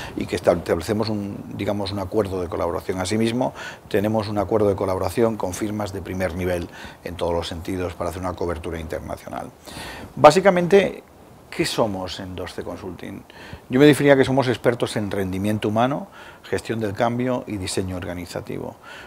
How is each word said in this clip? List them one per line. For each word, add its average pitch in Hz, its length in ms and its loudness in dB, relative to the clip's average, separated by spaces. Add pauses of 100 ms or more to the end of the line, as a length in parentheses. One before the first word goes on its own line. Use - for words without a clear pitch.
(160)
y - 100 -4
que - 80 -4
establecemos 98 760 2
un, 101 460 -4
digamos, 101 380 -2
un 98 80 -4
acuerdo 95 400 0
de 87 80 -2
colaboración. 87 500 -2
Asimismo, 113 560 0 (340)
tenemos 107 400 0
un 104 100 -4
acuerdo 104 300 4
de 98 60 4
colaboración 95 640 0
con 95 160 -4
firmas 104 400 -4
de 95 100 -8
primer 92 320 -4
nivel 90 340 -2 (360)
en 87 100 -10
todos 85 200 -2
los 85 120 -2
sentidos 90 480 -4
para 87 160 -4
hacer 87 120 -8
una 90 100 -4
cobertura 85 480 -4
internacional. - 680 -8 (680)
Básicamente, 180 840 6 (480)
¿qué - 160 -2
somos 95 540 -2
en 92 140 -10
doce 92 280 -8
Consulting? 92 600 -10 (460)
Yo 127 100 4
me 143 60 10
definiría 143 320 10
que 131 80 8
somos 131 240 2
expertos 120 480 2
en 104 140 -2
rendimiento 98 580 0
humano, 131 380 0 (360)
gestión 110 380 -4
del 104 140 -2
cambio 120 520 0
y 104 120 -6
diseño 92 380 -4
organizativo. 90 800 -8 (300)